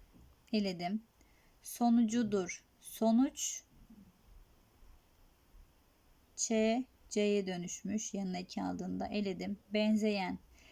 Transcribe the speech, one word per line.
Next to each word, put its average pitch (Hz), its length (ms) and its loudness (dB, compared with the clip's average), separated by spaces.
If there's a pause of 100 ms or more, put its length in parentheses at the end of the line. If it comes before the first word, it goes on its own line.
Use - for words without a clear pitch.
(520)
Eledim. 196 520 -2 (600)
Sonucudur. 226 1000 2 (160)
Sonuç. - 840 0 (2750)
Ç, - 160 -4 (580)
C'ye 208 380 2
dönüşmüş. 185 680 -6
Yanına 190 240 -4
eki 185 260 -8
aldığında 180 440 -4
eledim. 196 520 -4 (140)
Benzeyen. 208 640 2 (320)